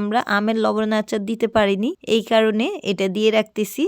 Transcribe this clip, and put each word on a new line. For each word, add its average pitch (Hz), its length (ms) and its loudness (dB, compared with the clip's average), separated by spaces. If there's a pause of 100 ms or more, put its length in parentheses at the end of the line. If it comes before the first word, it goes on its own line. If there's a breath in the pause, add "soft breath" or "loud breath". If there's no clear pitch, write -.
আমরা 208 200 -2 (160)
আমের 214 280 0
লবণে 214 380 0
আচার 214 280 -4
দিতে 226 160 -2 (100)
পারিনি, 202 340 2 (240)
এই 226 160 2
কারণে 220 360 4 (240)
এটা 190 160 -2 (100)
দিয়ে 214 200 2
রাখতেছি। 214 520 -2